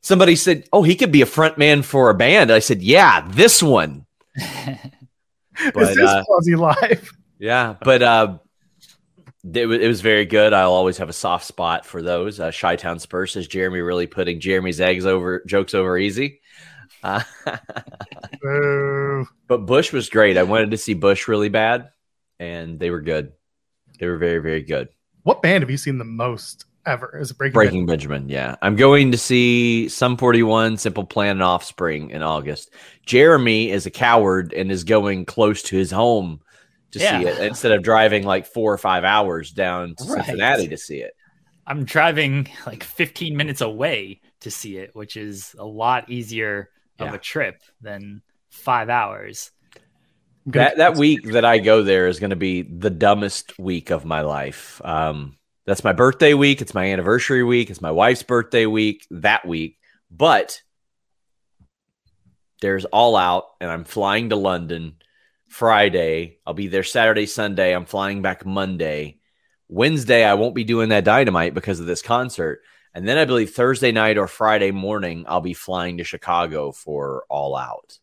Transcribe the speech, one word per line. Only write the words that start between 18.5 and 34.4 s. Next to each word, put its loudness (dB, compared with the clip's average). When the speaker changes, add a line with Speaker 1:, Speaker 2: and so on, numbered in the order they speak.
Speaker 1:
but -2
Bush 2
was -4
great. 4
I 4
wanted 0
to -4
see -4
Bush 0
really 0
bad, 0
and -12
they -4
were -6
good. -6
They -6
were -4
very, -2
very -4
good. -6
Speaker 3:
What 0
band 2
have -6
you -6
seen -6
the -8
most -10
ever? -8
Is -10
it -18
Breaking -4
Speaker 1:
Breaking 4
Speaker 3:
Benjamin? -4
Speaker 1:
Benjamin, -12
yeah. -6
I'm 0
going 6
to 0
see 2
Sum 0
forty-one, 4
Simple -6
Plan, -2
and -2
Offspring -2
in -10
August. -6
Jeremy 4
is -4
a -8
coward 2